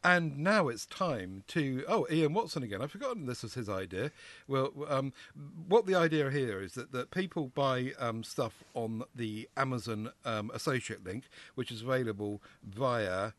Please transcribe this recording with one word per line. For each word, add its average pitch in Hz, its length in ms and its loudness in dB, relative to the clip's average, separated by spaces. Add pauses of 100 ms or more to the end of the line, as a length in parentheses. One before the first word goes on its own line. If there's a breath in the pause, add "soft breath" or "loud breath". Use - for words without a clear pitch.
and 170 340 4
now 180 300 4
it's 117 180 -6
time 98 600 -4
to, 135 400 0
oh, 190 200 4
Ian 156 260 4
Watson 180 280 0
again. 101 180 -4
I've 143 120 -4
forgotten 220 340 -6
this 123 160 -4
was 113 120 -8
his 117 140 -4
idea. 95 440 -2 (340 loud breath)
Well, 135 200 2
w-, 139 220 -6
um, 135 240 0 (540 loud breath)
what 202 200 6
the 185 100 4
idea 156 340 6
here 123 320 0
is 95 120 -8
that, 127 180 -8
that 123 180 -4
people 175 380 -2
buy, 131 500 2
um, 113 240 -2
stuff - 400 -4 (120)
on 113 280 -2 (100)
the 113 440 -6
Amazon, 117 560 -2 (120)
um, 107 300 -2
associate 117 500 -2
link, 95 200 -6 (320 loud breath)
which 123 160 -4
is 110 100 -8
available 107 580 0 (220 loud breath)
via 107 760 0